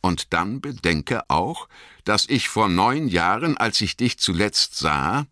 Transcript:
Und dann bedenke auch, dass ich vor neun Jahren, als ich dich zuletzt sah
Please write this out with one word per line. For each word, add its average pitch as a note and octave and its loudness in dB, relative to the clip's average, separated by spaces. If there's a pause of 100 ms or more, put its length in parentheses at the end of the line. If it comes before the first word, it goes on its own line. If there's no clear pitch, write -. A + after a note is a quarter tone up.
Und - -2
dann G2 -2
bedenke - -2
auch, F#2 -2 (360)
dass G#2 0
ich B2 0
vor A2 2
neun A#2 2
Jahren, G2+ 2
als A2+ 0
ich G2+ -2
dich A#2+ 0
zuletzt - 0
sah D#2 0